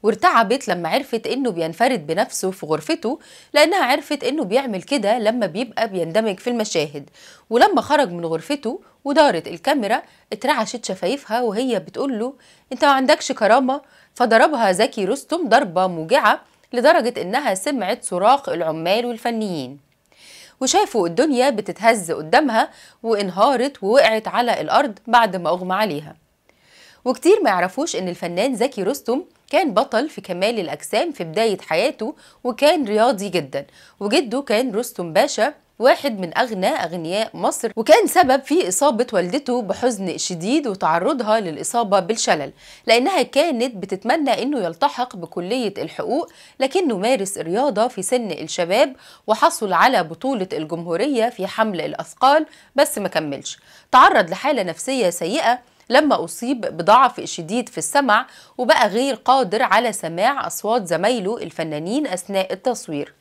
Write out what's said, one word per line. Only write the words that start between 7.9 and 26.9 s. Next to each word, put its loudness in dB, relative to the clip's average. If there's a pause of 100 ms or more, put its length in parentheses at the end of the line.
من -8
غرفته -4 (240)
ودارت 2
الكاميرا، -2 (300)
اترعشت -2
شفايفها -4
وهي -2
بتقول -6
له: -6 (380)
"أنت -2
ما 6
عندكش 2
كرامة؟" 2 (340)
فضربها 4
زكي 0
رستم -2
ضربة 4
موجعة، 2 (320)
لدرجة 2
إنها -2
سمعت -4
صراخ 2
العمال -2
والفنيين، -6 (840)
وشافوا 0
الدنيا 2
بتتهز 0
قدامها، 2 (340)
وانهارت 0
ووقعت 4
على -2
الأرض 0
بعد 2
ما -2
أغمى -2
عليها. -4 (880)